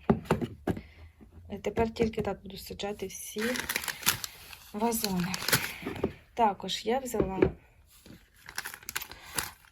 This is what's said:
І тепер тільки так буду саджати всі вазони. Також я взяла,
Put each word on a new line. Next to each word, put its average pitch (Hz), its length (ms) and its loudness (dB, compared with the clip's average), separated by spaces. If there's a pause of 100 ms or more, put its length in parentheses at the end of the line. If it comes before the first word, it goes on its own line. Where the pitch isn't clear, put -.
(1500)
І 202 60 -6
тепер 226 320 2
тільки 226 320 2
так 196 200 -2
буду 190 160 -12
саджати 202 480 -6
всі - 360 -6 (1300)
вазони. 208 600 2 (1000)
Також 196 520 2
я 240 120 4
взяла, 202 520 4 (2250)